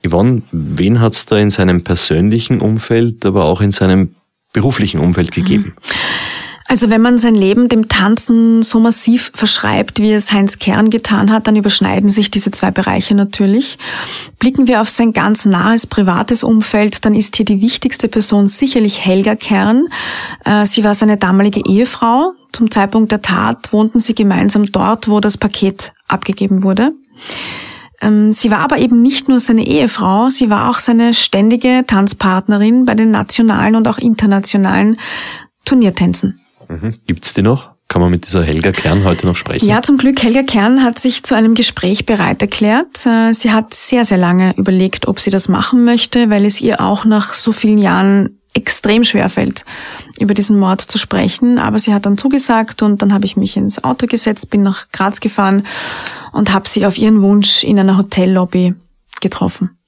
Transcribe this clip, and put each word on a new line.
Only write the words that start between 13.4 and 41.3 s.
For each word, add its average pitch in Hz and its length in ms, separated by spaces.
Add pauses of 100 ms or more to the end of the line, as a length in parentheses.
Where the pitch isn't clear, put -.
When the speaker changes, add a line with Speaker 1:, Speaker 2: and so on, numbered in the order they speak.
Speaker 2:
Blicken 262 280
wir 233 120
auf 220 80
sein 233 240
ganz 214 340
nahes 202 400
privates 202 600
Umfeld, 214 580
dann 214 100
ist 208 220
hier 214 100
die 196 140
wichtigste 233 480
Person 208 400
sicherlich 220 560
Helga 196 320
Kern. 214 520 (580)
Äh, 208 200
sie 208 200
war 208 80
seine 208 240
damalige 196 480
Ehefrau. 240 680 (220)
Zum 226 180
Zeitpunkt 214 400
der 214 100
Tat 214 520
wohnten 220 260
sie 220 160
gemeinsam 202 560
dort, 214 380
wo 208 100
das 208 180
Paket - 540 (160)
abgegeben 190 560
wurde. 202 300 (1080)
Ähm, 214 300
sie 220 180
war 208 100
aber - 180
eben 233 240
nicht 269 260
nur 254 140
seine 226 260
Ehefrau, 220 600
sie 262 200
war 208 200
auch 240 100
seine 233 340
ständige 233 720
Tanzpartnerin 202 1000
bei 247 100
den 220 160
nationalen 214 640
und 226 140
auch 220 80
internationalen 202 1000 (680)
Turniertänzen. 196 720 (300)
Speaker 1:
Mhm. 90 280 (100)
Gibt's - 280
die - 80
noch? 117 300 (180)
Kann 85 120
man 90 100
mit 87 140
dieser 90 180
Helga 78 280
Kern 98 320
heute 180 240
noch 175 80
sprechen? - 320
Speaker 2:
Ja, 214 140
zum 277 160
Glück, 262 260
Helga 240 200
Kern 254 400
hat 233 160
sich - 240
zu - 120